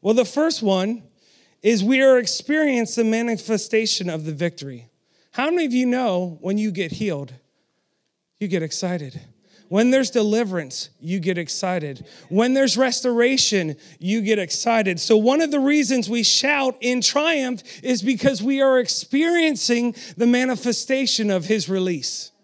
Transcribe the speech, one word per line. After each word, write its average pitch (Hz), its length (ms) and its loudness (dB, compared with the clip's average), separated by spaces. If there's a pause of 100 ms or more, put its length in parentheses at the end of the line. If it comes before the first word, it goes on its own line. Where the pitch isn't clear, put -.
Well, 208 140 2
the 240 100 4
first 311 380 -2
one 202 400 0 (600)
is 214 200 2
we 262 200 4
are 262 160 6
experiencing 247 840 0
the 220 60 2
manifestation 220 1000 -2
of 156 160 -6
the 160 60 -6
victory. 139 580 -8 (420)
How 277 180 -2
many 349 140 0
of 254 80 -2
you 254 140 2
know 185 560 -2
when 196 160 -2
you 214 120 -2
get 170 220 -4
healed, 170 400 -6 (1040)
you 208 100 -6
get 165 140 -2
excited? 160 560 -6 (520)
When 226 200 4
there's 262 200 2
deliverance, 208 800 -2 (100)
you 180 200 -4
get 175 180 -2
excited. 165 680 -6 (240)
When 233 240 2
there's 269 240 4
restoration, 240 1000 2 (220)
you 202 220 -2
get 214 180 2
excited. 190 640 0
So - 160 4
one 247 240 4
of 311 100 2
the 294 80 0
reasons 262 520 2
we 233 120 0
shout 269 600 0
in 247 180 0
triumph 285 640 0 (200)
is 240 200 -2
because 240 400 0
we 269 180 0
are 262 180 4
experiencing 269 1160 0 (240)
the 233 80 2
manifestation 247 1040 0
of 180 160 0
his 190 240 -2
release. 185 600 -4 (140)